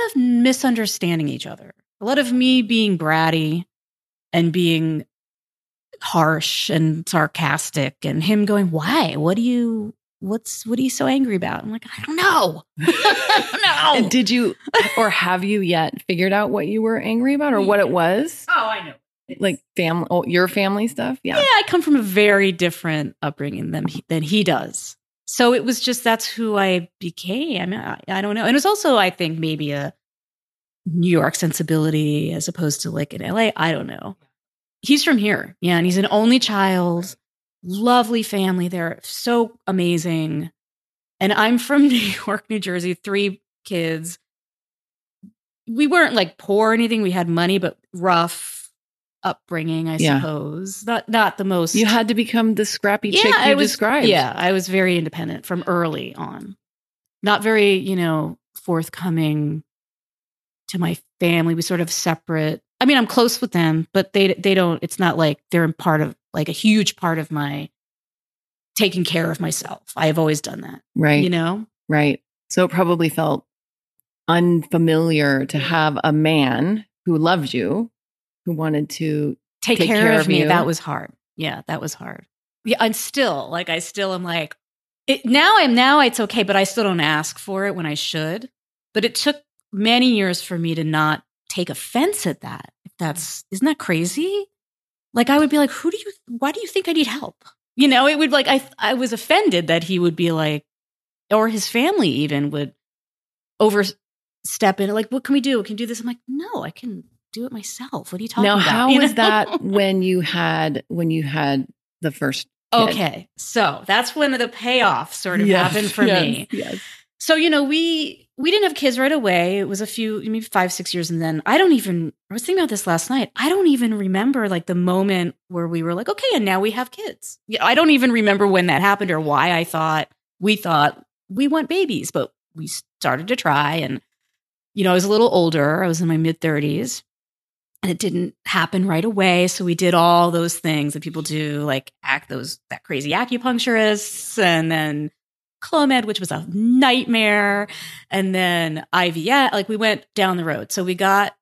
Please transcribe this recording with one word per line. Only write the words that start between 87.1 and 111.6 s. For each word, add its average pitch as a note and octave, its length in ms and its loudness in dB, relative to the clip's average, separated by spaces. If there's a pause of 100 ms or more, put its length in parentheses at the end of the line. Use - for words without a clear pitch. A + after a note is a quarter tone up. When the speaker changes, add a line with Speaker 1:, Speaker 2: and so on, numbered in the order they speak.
Speaker 1:
for G3 260 -6
it G3 100 -4
when F3 100 -6
I D3+ 100 -4
should. D#3+ 540 -6 (440)
But G#3+ 120 0
it A#3+ 100 -2
took D4 260 -2 (300)
many A#3 440 2
years F#3 260 0
for F3+ 160 -8
me E3 180 -2
to D#3+ 80 -4
not D#3 400 0 (260)
take F3+ 200 -6
offense - 560 -4
at D#3+ 160 -4
that. - 300 -16 (140)
If - 120 -20
that's, D#3+ 540 -8
isn't G3 140 -2
that D4+ 120 0
crazy? C#4+ 680 -2 (680)
Like, A#3+ 160 2
I C#4+ 80 4
would D4+ 120 4
be D4 80 2
like, C#4+ 140 2
"Who - 200 -4
do G#4 60 -8
you, G#4 140 -12 (280)
why C#4 120 -2
do G#4+ 100 -8
you G4 60 -8
think F#4+ 200 -4
I E4+ 60 -2
need D4+ 140 2
help?" - 360 -10 (320)
You C4+ 120 6
know, C4 200 6
it D4+ 100 2
would, D4 140 2
like, C#4 160 2
I, C4+ 140 2 (160)
I G#3+ 180 0
was B3 180 -2
offended A#3 540 2
that E3 160 2
he F3+ 160 -2
would F3 160 2
be E3+ 160 0
like, D3+ 340 -2 (640)
or A3 160 4
his A3 200 -4
family C#4+ 420 2
even C#3+ 420 -2
would D3 220 -6 (840)
overstep - 1200 -2
in, G3 140 -2
like, A3 160 -2
"What B3+ 140 -4
can C#4 100 0
we C#4 80 2
do? B3 220 0
Can G#3+ 100 -10
we G3+ 40 -10
do A#3 80 -6
this?" A#3 140 -10
I'm A#3+ 80 -12
like, A#3+ 100 -8 (100)
"No, D#4 360 -8
I D3+ 80 -10
can G#3 320 -12 (300)
do A3+ 120 -10
it C4 60 -12
myself. - 600 -12
What F#3 80 -8
are G#3+ 40 -8
you A3+ 60 -10
talking G#3 140 0
Speaker 2:
Now, G3+ 120 6
Speaker 1:
about?" F#3+ 140 2
Speaker 2:
how A#3+ 200 2
Speaker 1:
You C4+ 120 6
Speaker 2:
was C#4 100 4
Speaker 1:
know? G#3 40 -6
<laughs> A3+ 80 2
Speaker 2:
that G#3+ 380 2
when G3 420 2
you F#3 180 2
had, D#3+ 640 -2
when E3 240 -2
you D#3+ 120 -2
had C#3 440 -2 (340)